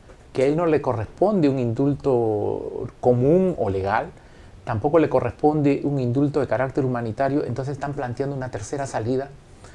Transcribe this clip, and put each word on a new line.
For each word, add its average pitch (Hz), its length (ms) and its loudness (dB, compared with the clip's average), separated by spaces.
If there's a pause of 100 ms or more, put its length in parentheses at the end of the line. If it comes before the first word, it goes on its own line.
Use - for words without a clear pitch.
(340)
que 131 100 0
a - 20 4
él 147 100 2
no 170 120 0
le 151 140 2
corresponde 147 680 0
un 135 100 0
indulto 117 1300 0 (120)
común 151 580 4
o 110 120 -2
legal, 98 380 0 (560)
tampoco 147 360 0
le 151 100 4
corresponde 143 760 2
un 143 160 -2
indulto 139 400 0
de 127 80 0
carácter 131 380 0
humanitario, 127 600 -2
entonces 131 280 -6
están 139 200 -6
planteando 139 420 -4
una 127 160 -8
tercera 139 340 -8
salida, 131 440 -4 (460)